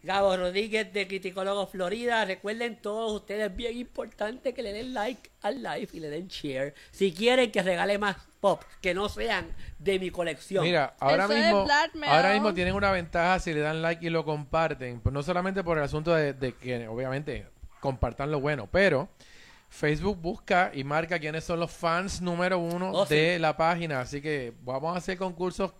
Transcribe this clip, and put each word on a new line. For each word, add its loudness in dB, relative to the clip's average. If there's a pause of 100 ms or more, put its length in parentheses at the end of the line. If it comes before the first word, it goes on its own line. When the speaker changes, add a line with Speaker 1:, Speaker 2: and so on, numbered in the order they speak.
Speaker 1:
Gabo 4
Rodríguez 0
de -2
Criticólogo -4
Florida. 0
Recuerden -6
todos -2
ustedes, -4
bien -6
importante -6
que -8
le -6
den -8
like -4 (100)
al -2
live -6
y -12
le -8
den -8
share. -6 (160)
Si 2
quieren 4
que 0
regale 2
más 0 (240)
pop, 4 (220)
que 2
no 0
sean -2 (320)
de 0
mi -2
colección. -2
Speaker 2:
Mira, 2
ahora 4
Speaker 3:
Eso 2
es 4
Speaker 2:
mismo, 6
Speaker 3:
blackmail. 2
Speaker 2:
ahora 6
mismo 2
tienen 0
una 2
ventaja 2
si -2
le 0
dan 0
like -2
y 0
lo 2
comparten. -2
Pues 0
no -2
solamente 0
por 2
el 2
asunto 0
de, 2
de -4
que, -6
obviamente, -6 (340)
compartan -2
lo 0
bueno, -2
pero 4 (600)
Facebook 0
busca 2
y -4
marca 0
quiénes -4
son -2
los -2
fans -2
número 0
uno -2
Speaker 1:
Oh, 2
sí. 2
Speaker 2:
de 4
la 2
página. 0
Así -6
que -4 (100)
vamos -4
a -2
hacer -4
concursos -4